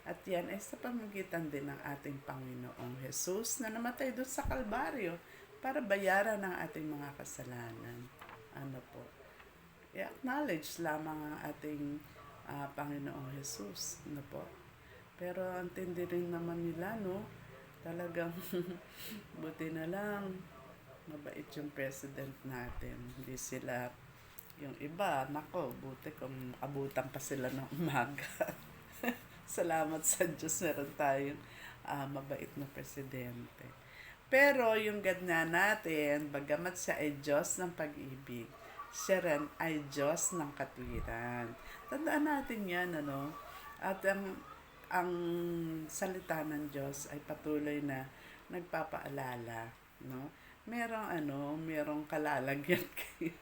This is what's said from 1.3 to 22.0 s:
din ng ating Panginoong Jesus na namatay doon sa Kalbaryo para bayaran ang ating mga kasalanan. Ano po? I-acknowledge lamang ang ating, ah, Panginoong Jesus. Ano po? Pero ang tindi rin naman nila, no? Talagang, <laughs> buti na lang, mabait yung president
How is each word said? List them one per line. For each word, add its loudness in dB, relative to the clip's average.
din -2
ng -6
ating -6
Panginoong -6
Jesus 0
na 0
namatay 0
doon -2
sa -2
Kalbaryo 0
para 2
bayaran 6
ang 0
ating -2
mga -4
kasalanan. -8
Ano -6
po? -10
I-acknowledge 0
lamang 0
ang -4
ating, -2
ah, -2
Panginoong -4
Jesus. -6
Ano -4
po? -6
Pero -4
ang -2
tindi -2
rin 2
naman 0
nila, 0
no? 0
Talagang, -2
<laughs> -10
buti -2
na 0
lang, 0
mabait -8
yung -4
president -4